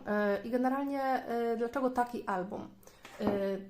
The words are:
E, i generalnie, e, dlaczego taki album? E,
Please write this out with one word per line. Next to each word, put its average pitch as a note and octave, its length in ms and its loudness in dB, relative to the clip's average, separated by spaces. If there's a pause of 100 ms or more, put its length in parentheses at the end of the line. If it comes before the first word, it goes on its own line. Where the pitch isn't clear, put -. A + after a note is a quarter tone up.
E, G#3 360 2
i A#3 60 -8
generalnie, C4+ 540 2
e, A#3 540 0
dlaczego B3 320 2
taki A#3+ 380 0
album? F#3+ 400 -4 (540)
E, G#3+ 40 0 (440)